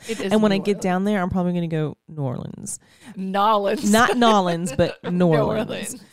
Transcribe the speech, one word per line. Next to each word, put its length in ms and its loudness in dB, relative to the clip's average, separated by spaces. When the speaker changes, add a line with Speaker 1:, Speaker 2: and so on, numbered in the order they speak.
Speaker 1:
It 120 -6
is 120 -4
Speaker 2:
And 100 4
when 80 6
Speaker 1:
New 60 2
Speaker 2:
I 20 0
get 180 -2
Speaker 1:
Orleans. 60 -12
Speaker 2:
down 220 0
there, 180 0
I'm 80 -2
probably 240 -2
gonna 120 -2
go 300 -4
New 140 -10
Orleans. 560 -8
Speaker 1:
Nolans. 760 0
Speaker 2:
Not 260 4
Nolans, 560 2
Speaker 1:
<laughs> 40 -12
Speaker 2:
but 280 0
New 80 -4
Speaker 1:
New 160 4
Speaker 2:
Orleans. 420 2
Speaker 1:
Orleans. 420 -10